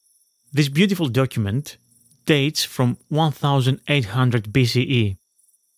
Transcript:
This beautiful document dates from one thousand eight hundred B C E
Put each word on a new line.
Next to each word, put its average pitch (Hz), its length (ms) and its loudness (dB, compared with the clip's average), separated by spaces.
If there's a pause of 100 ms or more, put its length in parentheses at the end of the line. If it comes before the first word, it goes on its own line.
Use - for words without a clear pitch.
(520)
This 139 160 0
beautiful 175 400 0
document 120 720 -2 (480)
dates 147 380 0
from 120 320 -2 (120)
one 156 240 0
thousand 135 560 0
eight 143 160 0
hundred 110 480 0
B 131 120 2
C 120 180 0
E 107 340 0 (600)